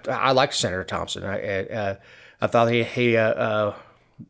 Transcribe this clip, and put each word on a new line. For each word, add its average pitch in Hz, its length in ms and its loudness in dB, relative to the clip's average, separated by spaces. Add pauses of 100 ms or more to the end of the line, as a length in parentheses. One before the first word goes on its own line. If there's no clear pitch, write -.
I, - 40 -2
I 123 220 2
liked 131 220 4
Senator 92 300 -2
Thompson. 92 400 -6
I, 98 420 -4
uh, 101 280 -4 (460)
I 117 60 2
thought 117 240 4
he, 117 140 2
he, 120 320 2
uh, 110 160 4
uh, 107 420 -2 (560)